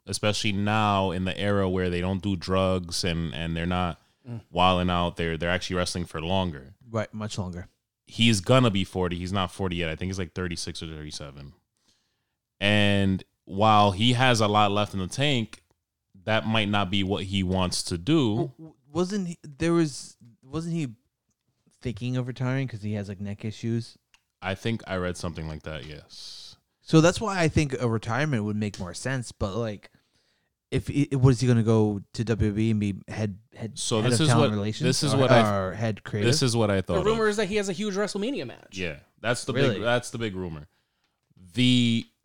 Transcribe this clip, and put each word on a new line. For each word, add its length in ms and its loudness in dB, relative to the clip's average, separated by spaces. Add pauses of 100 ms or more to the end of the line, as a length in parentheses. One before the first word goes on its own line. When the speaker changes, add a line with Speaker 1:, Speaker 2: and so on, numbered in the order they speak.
Speaker 1:
especially 460 -2
now 600 2
in 140 -2
the 140 -4
era 300 0
where 200 0
they 120 -2
don't 200 -2
do 140 -2
drugs 680 0
and, 300 -2
and 220 -4
they're 100 -4
not 340 -2 (300)
Speaker 2:
Mm. 120 -12 (100)
Speaker 1:
wilding 380 4
out. 260 -2
They're, 220 -4
they're 120 -2
actually 280 -2
wrestling 260 -2
for 160 -10
longer. 540 -4 (160)
Speaker 3:
Right, 240 -6
much 240 -10
longer. 320 -8 (360)
Speaker 1:
He's 360 2
gonna 280 4
be 140 0
forty. 340 -4
He's 140 -8
not 220 -2
forty 240 -4
yet. 120 -2
I 60 -6
think 140 -6
he's, 100 -6
like, 140 -8
thirty-six 500 -8
or 40 -10
thirty-seven. 680 -14 (1040)
And 640 4 (220)
while 460 6
he 220 4
has 280 4
a 60 4
lot 240 4
left 220 -2
in 60 -4
the 80 -4
tank, 560 -2 (640)
that 200 0
might 240 2
not 220 0
be 120 2
what 220 -2
he 180 0
wants 400 0
to 140 -4
do. 380 2
Speaker 3:
W-, 220 -2
w-, 160 -20 (180)
wasn't 380 -2
he, 140 -10
there 300 -2
was, 440 -2 (260)
wasn't 320 -6
he 140 -2 (920)
thinking 360 -4
of 100 -4
retiring 400 -2
'cause 140 -10
he 120 -4
has, 140 -4
like, 140 -10
neck 240 -8
issues? 520 -4 (440)
Speaker 1:
I 140 -4
think 320 -4
I 100 -2
read 200 -2
something 300 -6
like 160 -10
that, 220 -10
yes. 720 -18 (240)
Speaker 3:
So 200 6
that's 200 4
why 180 -2
I 80 4
think 320 0
a 80 0
retirement 560 -2
would 140 -2
make 220 -4
more 140 -8
sense, 380 -6
but, 240 -6
like, 360 -6 (760)
if 180 -2
he, 260 0
what 160 6
is 100 4
he 80 0
gonna 160 4
go 380 2 (120)
to 120 -4
W 240 2
W 180 0
E 40 2
and 100 2
be 140 0 (120)
head, 300 -6 (180)
head, 240 -10
Speaker 1:
So 220 0
Speaker 3:
head 100 2
Speaker 1:
this 80 4
Speaker 3:
of 60 2
Speaker 1:
is 20 4
Speaker 3:
talent 240 6
Speaker 1:
what, 60 0
Speaker 3:
relations 280 -2
Speaker 1:
this 160 2
is 120 0
Speaker 3:
or, 40 2
Speaker 1:
what 140 6
I, 260 6
Speaker 3:
or 160 -2
head 300 -4
creative? 260 0
Speaker 1:
this 140 4
is 140 2
what 120 4
I 80 2
Speaker 2:
The 60 2
Speaker 1:
thought 220 0
Speaker 2:
rumor 180 2
Speaker 1:
of. 60 2
Speaker 2:
is 80 -2
that 100 0
he 80 -2
has 140 -2
a 40 -2
huge 220 -4
WrestleMania 500 -4
match. 320 -16
Speaker 1:
Yeah, 200 -4 (240)
that's 240 -2
the 80 -4
Speaker 3:
Really? 220 2
Speaker 1:
big, 80 -4
that's 260 0
the 80 -8
big 180 -6
rumor. 320 -8 (840)
The, 520 4 (200)